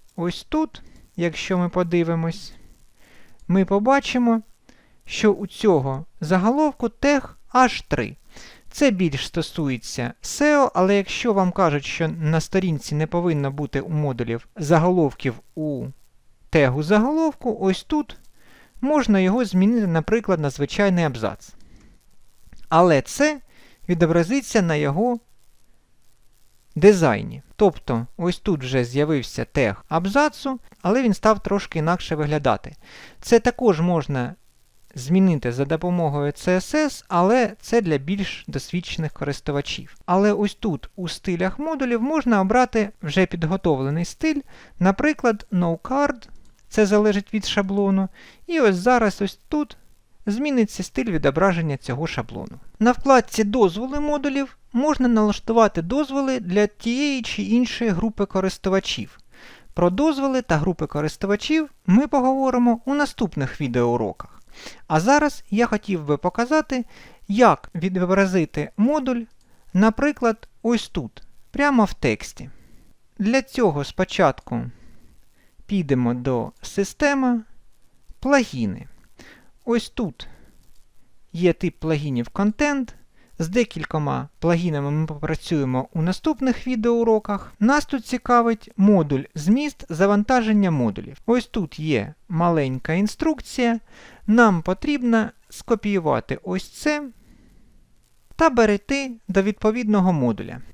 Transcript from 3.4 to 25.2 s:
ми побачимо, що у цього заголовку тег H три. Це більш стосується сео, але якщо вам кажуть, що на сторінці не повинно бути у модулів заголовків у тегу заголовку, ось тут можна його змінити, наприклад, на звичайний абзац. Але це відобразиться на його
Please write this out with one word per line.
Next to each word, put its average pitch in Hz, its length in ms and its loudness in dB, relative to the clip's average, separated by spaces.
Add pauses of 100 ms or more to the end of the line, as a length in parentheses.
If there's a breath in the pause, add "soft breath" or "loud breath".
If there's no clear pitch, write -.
ми 190 160 4
побачимо, 226 800 2 (640 soft breath)
що - 280 0
у 202 140 -4
цього 143 580 0 (160)
заголовку 226 680 2
тег 277 500 0 (160)
H 254 340 4
три. - 280 -2 (560 loud breath)
Це 285 180 4
більш 175 360 -2
стосується 131 960 -6
сео, 294 540 2
але 190 220 2
якщо 202 360 -2
вам 185 200 2
кажуть, 151 320 0
що - 240 -4
на 160 320 0
сторінці 170 540 -2
не 156 120 0
повинно 156 440 0
бути 143 300 -6
у - 80 -10
модулів 123 680 -4
заголовків 160 800 2 (200)
у 147 320 -6 (640)
тегу 139 320 4
заголовку, 240 760 0
ось 190 240 0
тут - 320 -4 (640 soft breath)
можна 247 400 2
його 202 240 2
змінити, 202 420 2
наприклад, 175 540 0
на 143 100 -2
звичайний 175 540 0
абзац. 117 500 -6 (1120 soft breath)
Але 160 340 4
це 294 380 -2 (480 soft breath)
відобразиться 175 720 2
на 165 120 0
його 170 460 -2 (1600)